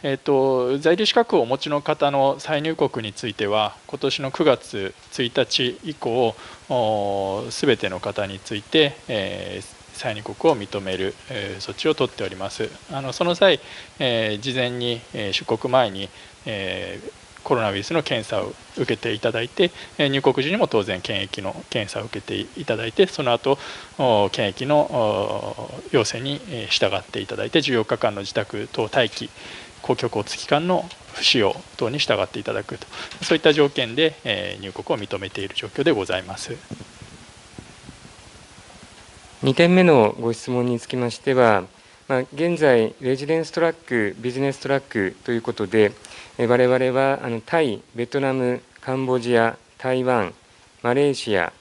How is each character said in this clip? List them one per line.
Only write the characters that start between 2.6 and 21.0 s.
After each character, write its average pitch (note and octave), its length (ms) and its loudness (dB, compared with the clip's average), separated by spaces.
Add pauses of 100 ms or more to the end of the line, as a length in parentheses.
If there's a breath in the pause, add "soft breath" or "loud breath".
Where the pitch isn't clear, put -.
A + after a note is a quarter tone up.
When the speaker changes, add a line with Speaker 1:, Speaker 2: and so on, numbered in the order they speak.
Speaker 1:
入 D#3+ 160 -2
国 B2+ 300 -2
に G2+ 80 -8
つ - 120 -8
い G#2+ 60 -4
て G#2+ 140 -2
は、 G#2 280 0 (120)
今 - 140 -10
年 C#3 200 -2
の C3+ 100 -4
九 D#3+ 140 -2
月 A2+ 500 2 (160)
一 A#2+ 240 -4
日 B2+ 500 0
以 D#3 100 -8
降、 A#2 400 0 (340 loud breath)
お、 G#2 800 0
す - 160 -6
べ A#2+ 140 4
て G2+ 100 -4
の F#2 100 -6
方 G2+ 280 -4
に G2 140 -10
つ - 140 -10
い G#2 60 -4
て、 C#3+ 340 2 (140)
え F#2+ 540 -6
ー、 - 360 -20
再 A2+ 160 -6
入 G#2 80 -10
国 A2+ 300 2
を B2+ 40 2
認 G2+ 260 -6
め F#2+ 120 -4
る、 F#2+ 200 -4 (160)
え G2+ 280 -8
ー、 G2+ 80 -12
措 - 40 -10
置 - 180 -2
を D3+ 60 2
取 B2+ 160 0
っ - 20 -20
て F#2+ 120 -6
お F#2+ 40 -4
り F#2 80 -10
ま F#2+ 140 -8
す。 - 180 -6 (240)
あ C#3 80 -6
の、 C3 140 -8
そ F3 100 -2
の F3 100 0
際、 F3 240 6 (400 loud breath)
え A2+ 400 0
ー、 - 20 -8
事 B2+ 120 -6
前 B2 200 0
に、 A#2+ 280 -4 (140)
え G#2 160 -4
ー、 - 20 -2
出 - 140 -4
国 A#2+ 260 -2
前 B2+ 160 6
に、 F#2+ 220 -8 (340 loud breath)
え F#2 580 -6
ー、 - 80 -12 (320)
コ - 120 0
ロ A2+ 80 2
ナ G#2+ 80 2
ウ G2 40 -4
イ G2 40 -2
ル G2+ 60 -6
ス E3 100 -6
の D#3+ 80 2
検 A#2 260 -4
査 G2+ 140 -2
を G2+ 100 -6 (240)
受 B2+ 80 -2
け A2+ 140 -2
て A2+ 160 -4
い A2 40 -6
た A2+ 140 0
だ A2+ 80 -2
い A#2+ 80 -4
て、 F3 220 2 (260 loud breath)
え D3 100 2
ー、 - 20 2
入 C#3 120 0
国 C3 240 2
時 D#3 60 -2
に G3+ 80 0
も - 100 2
当 G#2+ 140 2
然 F#2 180 -4